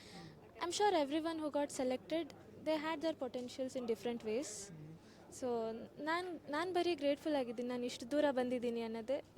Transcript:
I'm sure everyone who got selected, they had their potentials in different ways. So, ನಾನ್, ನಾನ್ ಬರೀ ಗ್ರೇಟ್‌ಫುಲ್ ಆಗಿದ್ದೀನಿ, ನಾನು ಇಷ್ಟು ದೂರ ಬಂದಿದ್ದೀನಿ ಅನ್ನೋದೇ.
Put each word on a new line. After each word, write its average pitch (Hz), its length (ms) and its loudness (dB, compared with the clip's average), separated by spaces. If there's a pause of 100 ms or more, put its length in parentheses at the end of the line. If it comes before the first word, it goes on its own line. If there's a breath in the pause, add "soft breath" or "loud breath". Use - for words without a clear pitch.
(640 loud breath)
I'm 349 80 0
sure 370 340 6
everyone 311 380 0
who 294 80 0
got 294 260 2
selected, 262 500 2 (380)
they 311 100 2
had 311 300 -2
their 311 180 0
potentials 254 540 -4
in 240 100 -2
different 226 380 -2
ways. 226 220 0 (920 loud breath)
So, 262 60 0 (520)
ನಾನ್, 330 400 0 (100)
ನಾನ್ 339 240 0
ಬರೀ 349 220 2
ಗ್ರೇಟ್‌ಫುಲ್ 285 400 2
ಆಗಿದ್ದೀನಿ, 240 340 0
ನಾನು 247 160 0
ಇಷ್ಟು 254 260 -6
ದೂರ 294 200 6
ಬಂದಿದ್ದೀನಿ 240 500 2
ಅನ್ನೋದೇ. 226 420 -2 (140)